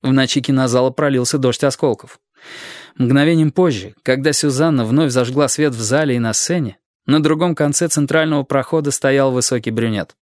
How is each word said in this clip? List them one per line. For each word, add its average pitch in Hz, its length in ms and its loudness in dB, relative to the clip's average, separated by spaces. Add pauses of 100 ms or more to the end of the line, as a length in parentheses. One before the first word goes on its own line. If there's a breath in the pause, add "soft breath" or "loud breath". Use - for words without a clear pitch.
В 131 100 2
ночи 135 260 2
кинозала 131 520 0
пролился 139 480 0
дождь 131 240 0
осколков. 135 560 -4 (760 loud breath)
Мгновением 147 560 2
позже, 117 520 -2
когда 135 300 0
Сюзанна 143 520 0
вновь 135 260 2
зажгла 123 360 0
свет 143 260 0
в 117 80 -6
зале 131 340 0
и 120 40 0
на 113 140 -2
сцене, 156 440 -4 (300)
на - 160 2
другом 180 320 0
конце 147 320 0
центрального 156 560 0
прохода 143 480 -2
стоял 135 400 2
высокий 123 400 -2
брюнет. 110 440 -4 (100)